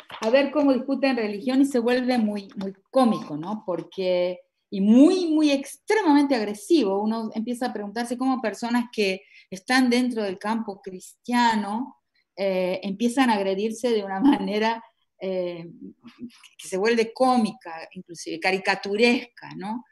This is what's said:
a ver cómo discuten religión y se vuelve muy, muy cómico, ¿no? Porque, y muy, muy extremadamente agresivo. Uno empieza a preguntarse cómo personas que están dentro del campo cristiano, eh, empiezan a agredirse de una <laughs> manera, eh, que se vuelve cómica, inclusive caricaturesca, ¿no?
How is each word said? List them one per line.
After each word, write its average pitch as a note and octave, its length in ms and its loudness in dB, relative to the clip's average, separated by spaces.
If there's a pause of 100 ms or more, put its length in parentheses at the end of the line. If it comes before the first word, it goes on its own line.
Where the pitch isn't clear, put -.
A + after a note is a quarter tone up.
(220)
a A3 80 -2
ver C4+ 220 4
cómo C#4+ 220 4
discuten C4+ 440 0
religión A3+ 440 0
y C#4 40 6
se C4 140 0
vuelve B3 380 0
muy, G#3 380 -2
muy G3 180 -8 (180)
cómico, G#3 460 0
¿no? G3 280 -8
Porque, F3+ 720 -2 (300)
y G3 120 -4
muy, D#4 460 6
muy D4+ 240 2
extremadamente C#4+ 840 2
agresivo. G#3 680 0
Uno A3 320 -4
empieza A#3+ 340 -4
a A3+ 60 -6
preguntarse A3 440 -6
cómo B3+ 240 -2
personas A#3 500 -2
que G3 300 -2 (280)
están B3+ 400 2
dentro A#3+ 340 0
del F#3+ 140 -4
campo G#3+ 440 -6
cristiano, A3 1160 -2 (380)
eh, F#3 480 0
empiezan A#3+ 460 0
a A3 60 4
agredirse G3+ 540 -2
de G#3+ 140 0
una F#3+ 200 -6
<laughs> C#4 160 6
manera, G#3+ 440 -2 (360)
eh, F3 480 -6 (880)
que - 100 -18
se F#3+ 100 -6
vuelve A3+ 360 0
cómica, A3 800 0
inclusive E3 460 -12
caricaturesca, G3 1160 0
¿no? G#3 360 -8